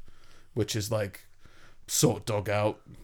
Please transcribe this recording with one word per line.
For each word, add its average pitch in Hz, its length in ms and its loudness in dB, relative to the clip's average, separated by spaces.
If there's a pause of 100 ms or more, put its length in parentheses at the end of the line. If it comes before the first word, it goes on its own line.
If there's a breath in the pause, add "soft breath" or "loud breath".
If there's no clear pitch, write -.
(540 soft breath)
which 104 220 0
is, 104 160 -2
like, 107 340 -2 (640 soft breath)
sort 113 380 4
dog 104 240 0
out, 104 320 2 (220)